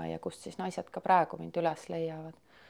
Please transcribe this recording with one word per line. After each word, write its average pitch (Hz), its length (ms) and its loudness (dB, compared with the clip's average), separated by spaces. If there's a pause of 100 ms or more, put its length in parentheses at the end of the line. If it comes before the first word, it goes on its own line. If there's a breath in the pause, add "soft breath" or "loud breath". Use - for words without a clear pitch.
ja 165 160 -2
kust - 260 -8
siis - 140 -12
naised 185 340 -4
ka - 80 -6
praegu 175 400 6
mind 165 160 -6
üles 165 320 0
leiavad. 160 480 -4 (340 loud breath)